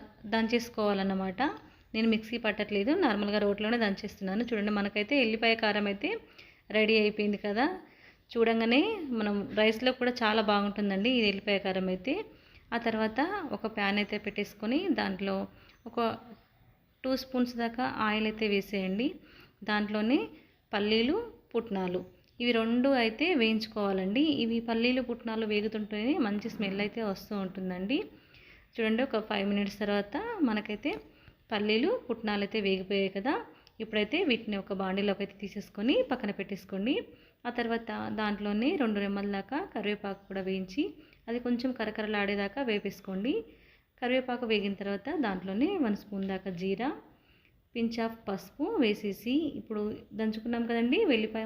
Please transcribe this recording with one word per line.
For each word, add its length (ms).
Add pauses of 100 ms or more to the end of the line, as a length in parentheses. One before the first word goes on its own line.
(340)
దంచేసుకోవాలన్నమాట. 1080 (540)
నేను 200
మిక్సీ 320
పట్టట్లేదు, 480 (100)
నార్మల్గా 420
రోట్లోనే 380
దంచేస్తున్నాను. 640
చూడండి, 320
మనకైతే 360 (100)
ఎల్లిపాయ 280 (120)
కారం 260
అయితే 180 (680)
రెడీ 260
అయిపోయింది 420
కదా. 220 (640)
చూడంగానే 500 (380)
మనం 160 (260)
రైస్లో 300 (100)
కూడా 120 (100)
చాలా 280
బాగుంటుందండి 680
ఈ 40 (120)
ఎల్లిపాయ 240 (100)
కారం 260
అయితే. 200 (600)
ఆ 40 (100)
తర్వాత 320 (360)
ఒక 100 (120)
ప్యాన్ 260
అయితే 220
పెట్టేసుకొని 540 (200)
దాంట్లో 380 (520)
ఒక 80 (1080)
టూ 160
స్పూన్స్ 400
దాకా 240 (220)
ఆయిల్ 220
అయితే 240
వేసేయండి. 520 (640)
దాంట్లోనే 480 (560)
పల్లీలు, 420 (380)
పుట్నాలు 480 (420)
ఇవి 160
రెండు 300 (140)
అయితే 240 (140)
వేయించుకోవాలండి. 800 (200)
ఇవి 140 (100)
పల్లీలు, 440
పుట్నాలు 420
వేగుతుంటేనే 640 (120)
మంచి 280
స్మెల్ 300
అయితే 160 (100)
వస్తూ 240 (100)
ఉంటుందండి. 540 (760)
చూడండి, 320
ఒక 140 (100)
ఫైవ్ 220
మినిట్స్ 300
తర్వాత 340 (320)
మనకైతే 420 (600)
పల్లీలు, 400 (160)
పుట్నాలు 380
అయితే 200
వేగిపోయాయి 500
కదా. 180 (500)
ఇప్పుడైతే 360 (120)
వీటిని 320
ఒక 180
బాండీలోకి 440
అయితే 180
తీసేసుకొని 520 (160)
పక్కన 280
పెట్టేసుకోండి. 560 (520)
ఆ 120
తర్వాత 300 (300)
దాంట్లోనే 500 (120)
రెండు 240
రెమ్మల 320
దాకా 220 (160)
కరివేపాకు 520
కూడా 220
వేయించి 340 (440)
అది 200
కొంచెం 320
కరకరలాడేదాకా 920
వేపేసుకోండి. 640 (680)
కరివేపాకు 480
వేగిన 300
తర్వాత 280 (160)
దాంట్లోనే 420 (180)
వన్ 180
స్పూన్ 280
దాకా 200 (100)
జీరా, 260 (880)
pinch 300
of 80 (140)
పసుపు 400 (160)
వేసేసి 520 (240)
ఇప్పుడు 220 (400)
దంచుకున్నాం 480
కదండి 300 (120)
వెల్లిపాయ 360